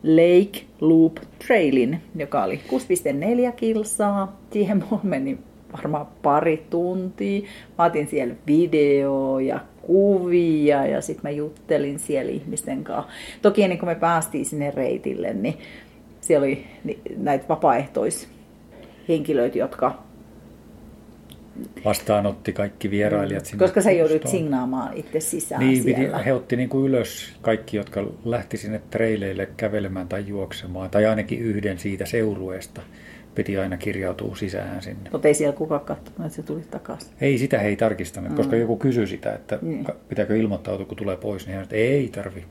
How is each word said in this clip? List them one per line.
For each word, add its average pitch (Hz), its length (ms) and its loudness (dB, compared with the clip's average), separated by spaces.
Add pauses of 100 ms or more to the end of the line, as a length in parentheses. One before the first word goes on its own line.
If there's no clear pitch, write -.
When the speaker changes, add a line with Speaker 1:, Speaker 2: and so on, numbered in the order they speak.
Speaker 1:
Lake 170 580 6 (200)
Loop 160 340 6 (320)
Trailin, 147 540 4 (140)
joka 143 280 -2
oli 95 140 -2 (100)
kuusi - 200 -4
piste 175 260 0
neljä 240 380 2
kilsaa. 214 880 -2 (140)
Siihen 202 360 2
mulla 220 140 -2
meni 139 340 -2 (400)
varmaan 147 300 -4 (140)
pari 156 480 2
tuntia. 185 720 -2 (360)
Mä 170 80 6
otin 151 220 0
siellä 123 280 -2 (120)
videoa 139 920 4
ja - 180 -2 (220)
kuvia 175 1040 4
ja 139 160 0
sit - 220 -8
mä 147 60 -4
juttelin 147 720 -2
siellä 135 320 -2
ihmisten 139 520 -6
kanssa. - 280 -6 (300)
Toki 208 220 6
ennen 180 160 2
kuin 175 100 -2
me 165 60 0
päästiin 160 500 0
sinne 143 260 -4
reitille, 120 640 -4
niin 104 240 -2 (640)
siellä 143 240 4
oli 135 200 -2 (180)
ni-, - 160 -8 (180)
näitä 139 320 0
vapaaehtoishenkilöitä, - 2000 -2
jotka - 460 -2 (1800)
Speaker 2:
Vastaanotti 104 680 0
kaikki 101 380 -4
vierailijat 101 520 0
Speaker 1:
Mm, - 40 -14
Speaker 2:
sinne 104 180 -10
Speaker 1:
koska 185 160 4
sä 202 100 4
joudut 156 300 4
Speaker 2:
kustoon. 165 220 -2
Speaker 1:
signaamaan 131 540 -2
itse 156 220 -4
sisään 156 420 -4
Speaker 2:
Niin, 131 240 4
piti, 127 160 2
Speaker 1:
siellä. - 160 0
Speaker 2:
he 135 160 2
otti 123 220 -2
niinku 135 300 0
ylös 127 560 -2
kaikki, 110 360 0
jotka 101 300 -4 (180)
lähti 117 320 -4
sinne 107 240 -6 (100)
traileille 98 680 -2
kävelemään 98 500 -4
tai 95 200 -6
juoksemaan, 92 640 -8
tai 104 160 4
ainakin 107 340 0
yhden 101 400 -2
siitä 98 260 -4
seurueesta 95 760 -4 (540)
piti 101 220 -2
aina 92 200 -4
kirjautua 98 580 -6
sisään 98 460 -6
sinne. 98 300 -14
Speaker 1:
Mut 156 140 -4
ei 147 80 8
siellä 143 220 2
kukaan 156 260 -2
katsonut, - 440 -12
että 160 100 -8
se 147 80 -10
tuli 156 180 -8 (100)
takaisin. - 500 -14
Speaker 2:
Ei, 139 160 2
sitä 123 220 2
he 104 80 0
ei 101 80 2
tarkistanut, 101 580 -2
koska - 220 2
Speaker 1:
Mm. 117 60 4
Speaker 2:
joku 117 160 0
kysyi 117 300 2
sitä, - 280 -6
että - 260 -8
Speaker 1:
Niin. 165 220 -6
Speaker 2:
ka-, - 120 -6 (140)
pitääkö 104 280 0
ilmoittautua, 98 480 -2
kun - 120 -12
tulee 98 200 -4
pois, 101 300 -8
niin 95 80 -8
hän 95 100 -8
sanoi, 110 160 -2
että 127 120 4
ei 139 160 2
tarvi. 95 420 -10